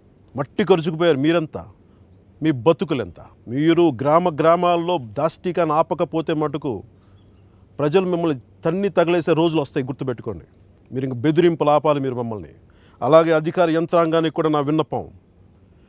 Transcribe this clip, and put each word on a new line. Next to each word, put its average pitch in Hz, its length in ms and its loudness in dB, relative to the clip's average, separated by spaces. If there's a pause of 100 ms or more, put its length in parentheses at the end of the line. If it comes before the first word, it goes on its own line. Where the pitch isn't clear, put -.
(360)
మట్టి 143 280 -4
ఖర్చుకుపోయారు 165 540 2
మీరంతా. 160 460 -2 (800)
మీ 156 80 2
బతుకులెంత? 135 680 -2 (280)
మీరు 156 340 2
గ్రామ 156 540 2
గ్రామాల్లో 170 600 2
దాష్టీకాన్ని 156 760 -4
ఆపకపోతే 160 580 -2
మటుకు 147 500 -4 (960)
ప్రజలు 151 260 2
మిమ్మల్ని 170 340 -2 (260)
తన్ని 185 240 -2
తగలేసే 170 440 0
రోజులు 160 280 2
వస్తాయి, 135 240 -4
గుర్తుపెట్టుకోండి. 120 600 -8 (460)
మీరు 131 140 -6
ఇంక 131 80 -6
బెదిరింపులు 156 560 2
ఆపాలి 147 300 2
మీరు 131 160 -4
మమ్మల్ని. 110 380 -8 (480)
అలాగే 160 300 4
అధికార 165 380 0
యంత్రాంగానికి 165 680 0
కూడా 160 140 0
నా 151 100 0
విన్నపం, 143 460 -2 (840)